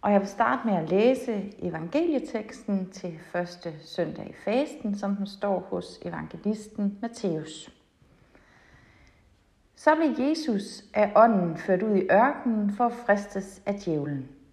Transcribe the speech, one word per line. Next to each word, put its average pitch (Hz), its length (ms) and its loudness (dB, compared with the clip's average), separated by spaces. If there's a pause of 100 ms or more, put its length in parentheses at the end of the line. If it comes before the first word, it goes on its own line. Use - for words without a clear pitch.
Og 202 100 4
jeg 196 80 8
vil 196 80 -4
starte 240 400 0
med 202 60 2
at 160 160 -2
læse 214 680 2
evangelieteksten 196 1300 -4
til 165 280 -12 (140)
første 175 480 -6
søndag - 500 -6
i - 40 -16 (100)
fasten, 226 540 -2
som 202 180 -2
den 196 100 -4
står 196 320 -2 (120)
hos - 320 -8
evangelisten 202 1000 -6
Matthæus. - 760 -6 (2000)
Så 311 200 4
blev 277 340 2
Jesus 247 560 -2 (100)
af 208 220 4
ånden 196 400 6
ført 185 260 2
ud 214 140 2
i 185 160 2
ørkenen 220 600 4
for 240 140 2
at 240 60 2
fristes 202 760 -2
af 202 80 -2
djævlen. 143 540 -4 (240)